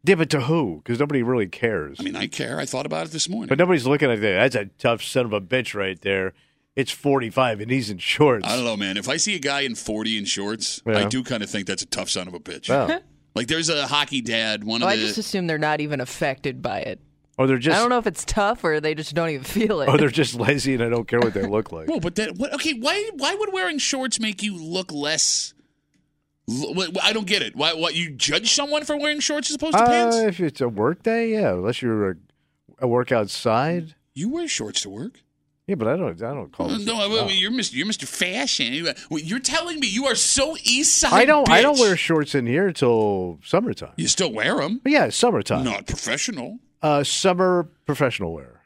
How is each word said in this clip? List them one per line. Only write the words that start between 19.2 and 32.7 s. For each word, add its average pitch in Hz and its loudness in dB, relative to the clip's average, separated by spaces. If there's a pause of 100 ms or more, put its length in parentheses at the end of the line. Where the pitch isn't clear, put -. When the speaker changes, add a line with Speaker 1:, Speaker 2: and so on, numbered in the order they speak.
Speaker 3:
even 139 -6
feel 202 0
it. 131 2
Speaker 1:
Or 143 6
they're 147 6
just 120 2
lazy 131 2
and 117 2
I 117 0
don't 117 -2
care 117 2
what 117 2
they 98 0
look 104 0
like. 80 -8
Speaker 2:
<laughs> - -
Well, 311 -2
but 175 -4
that, 208 -4
what, 269 -4
okay, 294 -2
why, 359 -2
why 294 -2
would 415 -4
wearing 359 -2
shorts 262 -2
make 214 -4
you 202 -4
look 170 -6
less? 147 0 (960)
L-, 131 -6
wh-, 180 -4
wh-, 180 -2
I 208 4
don't 214 -2
get 190 0
it. 110 -8
Why, 151 0
what, 160 -2
you 170 -4
judge 202 -2
someone 294 0
for 294 -2
wearing 294 -2
shorts 294 -2
as 302 -4
opposed 302 0
to 226 6
Speaker 1:
Uh, 240 6
Speaker 2:
pants? 233 4
Speaker 1:
if 208 0
it's 160 -2
a 123 2
work 117 0
day, 226 0
yeah. 185 2
Unless 95 -2
you're 107 2
a, - -4 (640)